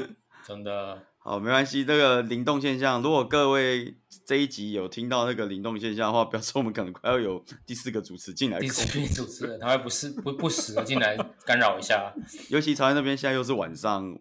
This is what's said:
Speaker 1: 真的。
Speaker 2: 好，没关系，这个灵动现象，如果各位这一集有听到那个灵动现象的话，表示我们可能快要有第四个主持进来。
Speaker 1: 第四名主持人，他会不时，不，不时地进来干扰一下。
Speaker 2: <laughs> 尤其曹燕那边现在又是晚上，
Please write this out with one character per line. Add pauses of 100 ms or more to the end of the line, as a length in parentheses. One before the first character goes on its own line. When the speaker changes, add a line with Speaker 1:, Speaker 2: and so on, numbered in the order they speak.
(460)
Speaker 1:
真
的。 (160)
Speaker 2:
好，
没
关
系，
这
个
灵
动
现
象，
如
果
各
位 (280)
这
一
集
有
听
到
那
个
灵
动
现
象
的
话，
表
示
我
们
可
能
快
要
有 (220)
第
四
个
主
持
进
来。
Speaker 1:
第
四
名
主
持
人，
他
会
不
时，
不，
不
时
地
进
来 (280)
干
扰
一
下。 (160)
Speaker 2:
<laughs>
尤
其
曹
燕
那
边
现
在
又
是
晚
上，